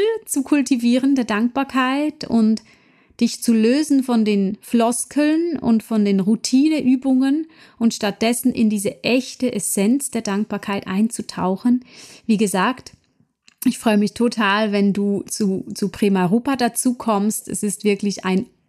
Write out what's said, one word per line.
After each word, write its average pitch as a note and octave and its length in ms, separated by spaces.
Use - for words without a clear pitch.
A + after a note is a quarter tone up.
zu C#4+ 160
kultivieren C4 720
der B3+ 100
Dankbarkeit C4 1000
und A3 380
dich - 220
zu A#3+ 100
lösen C4 500
von A3 220
den G3+ 360
Floskeln D4 1000
und A3+ 240
von G#3+ 220
den G3 160
Routineübungen C4+ 1300
und A#3 160
stattdessen A3+ 580
in A3 180
diese G3+ 340
echte B3 480
Essenz G#3+ 580
der A3+ 120
Dankbarkeit G3+ 640
einzutauchen. G3+ 960
Wie A3 120
gesagt, G#3 540
ich A#3+ 120
freue G#3+ 200
mich G#3 160
total, A3 580
wenn G3+ 220
du G3+ 340
zu, F#3+ 460
zu G3 160
Prema G3 340
Rupa A#3 320
dazu A#3+ 380
kommst. G#3+ 520
Es - 160
ist G#3 220
wirklich G3+ 400
ein F#3 220